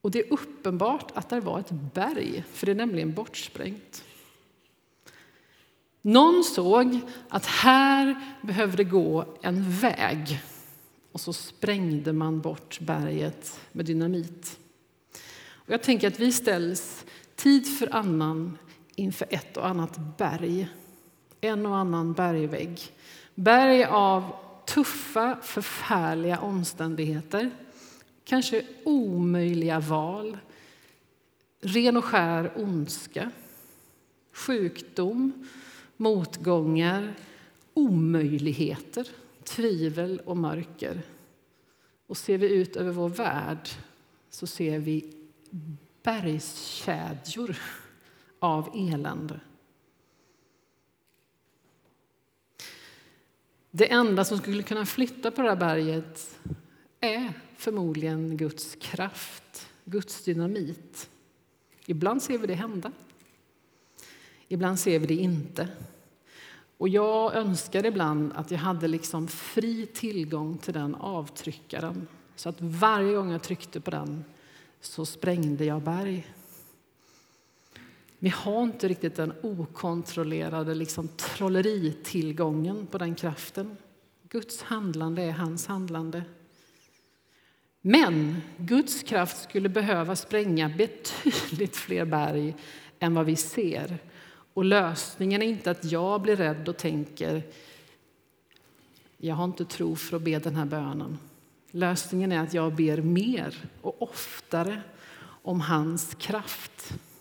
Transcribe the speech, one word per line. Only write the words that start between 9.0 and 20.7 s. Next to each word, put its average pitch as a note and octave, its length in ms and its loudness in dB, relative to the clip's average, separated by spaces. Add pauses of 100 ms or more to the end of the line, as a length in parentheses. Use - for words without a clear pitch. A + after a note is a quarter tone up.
en F#3 280 0
väg, D3+ 680 0 (720)
och E3+ 80 -8
så F3 120 -6
sprängde E3 800 0
man D#3+ 280 2
bort D#3 400 -8
berget D#3 800 -4 (120)
med E3 140 -4
dynamit. E3 720 -2 (920)
Och - 220 -14
jag A#3+ 120 2
tänker G#3+ 260 4
att G3 120 -2
vi A#3+ 120 6
ställs F3+ 720 0 (320)
tid C#4 420 6
för - 160 -2
annan D#3+ 640 0 (360)
inför F#3+ 360 -2
ett - 260 -6
och - 120 -2
annat E3+ 300 -2 (200)
berg, E3+ 500 0 (720)